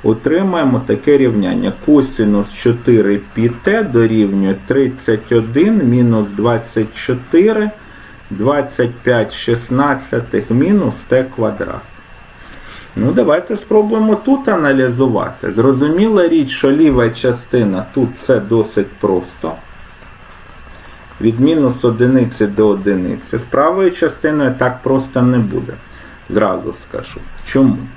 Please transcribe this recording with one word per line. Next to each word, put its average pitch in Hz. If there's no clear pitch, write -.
отримаємо 147
таке 147
рівняння. 101
Косінус 110
чотири 113
пі 117
т 196
дорівнює 107
тридцять 131
один 135
мінус 117
двадцять 107
чотири, 208
двадцять 123
п'ять 120
шістнадцятих 123
мінус 151
т 131
квадрат. 107
Ну, 113
давайте 175
спробуємо 214
тут 262
аналізувати. 131
Зрозуміла 151
річ, 160
що 135
ліва 139
частина, 117
тут 127
це 123
досить 104
просто. 90
Від 113
мінус 143
одиниці 120
до 104
одиниці. 98
З 120
правою 175
частиною 151
так 123
просто 131
не 123
буде. 101
Зразу 95
скажу. -
Чому? -